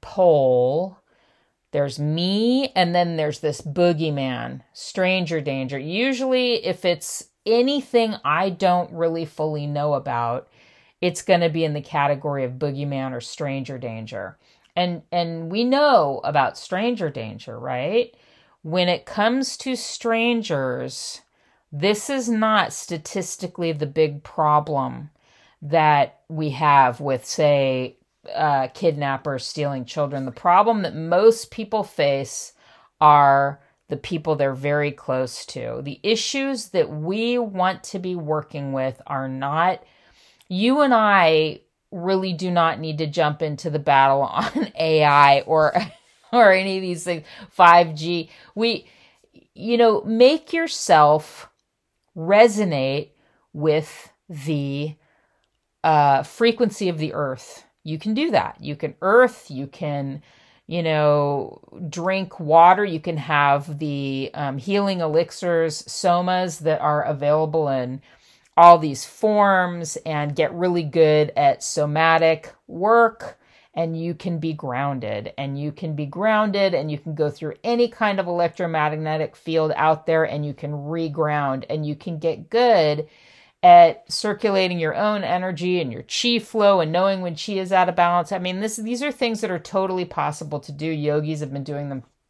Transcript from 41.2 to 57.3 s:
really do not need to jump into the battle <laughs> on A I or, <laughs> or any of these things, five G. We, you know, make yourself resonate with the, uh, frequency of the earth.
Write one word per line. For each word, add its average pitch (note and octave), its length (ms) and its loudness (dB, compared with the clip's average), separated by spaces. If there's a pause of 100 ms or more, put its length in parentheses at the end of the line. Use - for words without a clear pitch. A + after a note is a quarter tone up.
really F#3+ 400 -2
do F3+ 180 -6
not E3 300 2
need D#3 200 -6
to D#3+ 80 -2
jump D3 340 -2
into D3+ 280 -6
the D3 100 -4
battle C#3 420 4
<laughs> C3+ 100 -2
on - 460 -4
A D#3+ 260 2
I C#3+ 380 8
or, D3+ 320 2 (300)
<laughs> - 280 -18
or A3+ 200 8
any F#3+ 260 0
of F#3+ 40 -4
these F3 220 -6
things, E3+ 220 -6 (240)
five E3+ 460 6
G. E3 340 -6 (260)
We, A3+ 320 -4 (640)
you A#3 240 -2
know, A3+ 260 4
make B3 500 4
yourself D#3 960 2 (640)
resonate E3+ 920 2 (420)
with D#3 600 -4 (180)
the, C#3+ 640 -6 (880)
uh, C#3+ 400 4
frequency A3+ 640 0
of E3+ 120 -4
the D3+ 140 -6
earth. C3+ 520 -8 (180)